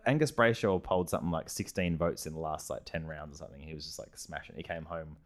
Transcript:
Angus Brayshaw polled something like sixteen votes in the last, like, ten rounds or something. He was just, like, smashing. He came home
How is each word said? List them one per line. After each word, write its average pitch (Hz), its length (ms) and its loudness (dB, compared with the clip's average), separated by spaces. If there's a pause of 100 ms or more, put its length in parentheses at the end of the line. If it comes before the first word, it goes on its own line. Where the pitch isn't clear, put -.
Angus 147 240 6
Brayshaw 110 500 6
polled 90 300 2
something 85 220 0
like 80 180 -2
sixteen 90 460 0
votes 85 300 0
in 78 80 -6
the 80 40 -6
last, 78 320 -4
like, 64 140 -6
ten 82 220 -6
rounds 76 280 -10
or 76 40 -14
something. 71 220 -12
He 78 140 -8
was 78 100 -10
just, - 140 -10
like, - 180 -12
smashing. - 380 -8
He 82 80 -8
came 82 220 -4
home 80 420 -6